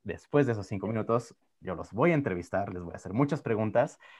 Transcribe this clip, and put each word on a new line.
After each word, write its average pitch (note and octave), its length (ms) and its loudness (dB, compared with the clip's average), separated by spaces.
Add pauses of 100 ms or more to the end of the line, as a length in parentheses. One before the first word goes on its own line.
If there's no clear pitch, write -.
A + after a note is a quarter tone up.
después C#3 460 0
de A#2+ 60 2
esos G2+ 120 -6
cinco G2 220 -4
minutos A2+ 480 0 (240)
yo - 160 -6
los - 180 -10
voy C3 160 4
a E3+ 60 4
entrevistar, F#2+ 580 -2
les F2+ 80 -8
voy E2+ 120 -10
a - 20 -12
hacer F#2 180 -10
muchas C#3 300 0
preguntas A2+ 560 0 (200)